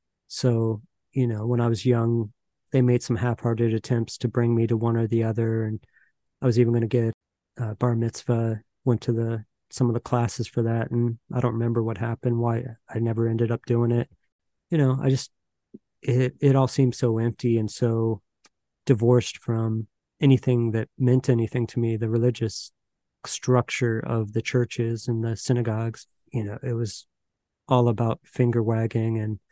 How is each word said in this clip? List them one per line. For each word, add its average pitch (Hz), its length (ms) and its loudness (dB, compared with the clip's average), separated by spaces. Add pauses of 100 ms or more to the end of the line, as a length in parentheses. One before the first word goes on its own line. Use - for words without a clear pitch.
(280)
So, 113 540 0 (300)
you 127 160 0
know, 110 180 -4
when 120 140 0
I 117 80 2
was 117 180 -2
young, 117 460 2 (400)
they 131 100 4
made 123 220 4
some 117 140 -2
half-hearted 117 560 0
attempts 113 460 -2
to 120 100 -2
bring 117 260 2
me 113 120 2
to 113 100 0
one 113 180 0
or 113 120 0
the 113 160 0
other. 113 420 -2
And 107 180 -6 (580)
I 139 40 -2
was 120 120 4
even 117 160 4
gonna 117 140 2
get, 113 260 0 (440)
uh, 110 160 -4
bar 120 220 0
mitzvah, 113 680 -2 (240)
went 120 160 2
to - 100 -2
the, 113 340 -4 (260)
some 123 180 0
of 113 40 0
the 117 60 -2
classes 117 480 -2
for - 140 -4
that. 113 300 -2
And 120 280 -2 (140)
I 123 80 -2
don't 120 120 0
remember 117 300 0
what 113 140 -4
happened, 117 420 -2
why 117 240 0 (240)
I - 120 -8
never 113 280 0
ended 113 240 0
up 117 140 -4
doing 120 260 2
it. 120 180 0 (600)
You 170 80 0
know, 135 240 2
I 135 80 0
just, 135 220 -2 (680)
it, 127 380 0
it 139 160 4
all 135 120 4
seemed 131 260 2
so 113 240 0
empty 113 400 0
and 107 140 -2
so 113 500 -2 (640)
divorced 120 520 2
from 113 500 -4 (340)
anything 123 500 4
that 110 180 -4 (100)
meant 123 300 2
anything 117 380 0
to - 120 -6
me, 113 180 0
the 110 120 -4
religious 117 640 -2 (540)
structure 120 760 0
of 110 340 -4
the 110 80 0
churches 117 680 -2
and 113 160 -2
the 113 120 -4
synagogues. 113 680 -2 (260)
You 117 120 -4
know, 101 180 -10
it 127 120 -6
was 117 340 -6 (600)
all 123 200 6
about 113 360 0
finger 120 380 0
wagging 113 560 -2
and 107 220 -4 (120)